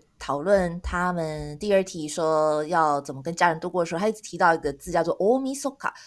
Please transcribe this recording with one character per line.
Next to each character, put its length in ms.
讨 220
论 400
他 320
们 460
第 160
二 100
题 240
说 580
要 340
怎 140
么 80
跟 120
家 140
人 120
度 80
过 140
的 40
时 80
候， 40
他 100
一 40
直 100
提 160
到 160
一 40
个 140
字 180
叫 120
做 120
大 60
晦 320
日。 400